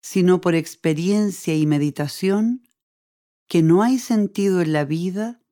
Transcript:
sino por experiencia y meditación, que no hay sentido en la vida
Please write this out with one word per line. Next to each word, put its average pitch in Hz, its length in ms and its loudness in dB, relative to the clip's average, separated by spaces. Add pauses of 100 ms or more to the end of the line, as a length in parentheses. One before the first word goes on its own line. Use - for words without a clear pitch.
sino 180 400 2
por 175 140 0
experiencia 170 1000 -2
y 156 100 2
meditación, 185 960 -2 (840)
que 170 140 2
no 165 200 6
hay 254 160 2
sentido 202 640 0
en 156 120 0
la 151 120 0
vida 185 680 -6